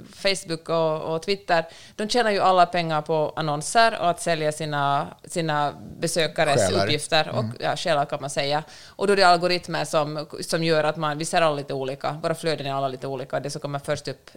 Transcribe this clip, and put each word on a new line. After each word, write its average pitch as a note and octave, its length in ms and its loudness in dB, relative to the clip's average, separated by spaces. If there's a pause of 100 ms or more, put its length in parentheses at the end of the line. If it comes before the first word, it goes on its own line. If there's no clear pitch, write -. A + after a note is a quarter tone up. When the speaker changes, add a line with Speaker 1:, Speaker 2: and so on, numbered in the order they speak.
(160)
Speaker 1:
Facebook E3 520 -2
och, D#3+ 460 0
och E3 80 -4
Twitter, F3 440 0 (300)
de G#3+ 120 -4
tjänar A3 220 2
ju G3 100 2
alla F3+ 260 6
pengar E3 360 0
på D#3 340 0
annonser D3+ 640 2
och F3 100 2
att E3+ 120 -4
sälja D#3 300 0
sina, D3 540 0 (180)
sina D3+ 480 -2 (280)
besökares D#3 560 0 (120)
Speaker 2:
Själar. F#2+ 160 2
Speaker 1:
uppgifter D3 440 0
och, - 160 -4
Speaker 2:
Mm. A2+ 160 -6
Speaker 1:
ja, D3+ 160 -2
själar D3+ 280 0
kan D3 160 -6
man C#3+ 100 -6
säga. D3 320 -2 (240)
Och - 200 -4
då G3 60 4
är G3+ 40 4
det F#3+ 100 6
algoritmer F3 580 2
som, D3+ 420 -2 (140)
som E3+ 240 -2
gör D#3 200 4
att D#3 120 0
man, D3+ 220 -4
vi D#3+ 60 -6
ser E3+ 180 2
alla D3+ 140 2
lite C#3 180 -6
olika, C#3 380 -4 (100)
våra E3 120 -2
flöden D3+ 320 -4
är C#3 80 -4
alla C#3 140 -2
lite C3 180 -8
olika, C3+ 340 -6
det D3 100 -6
som D3 100 -10
kommer C#3+ 180 -6
först C#3+ 300 -4
upp - 280 -12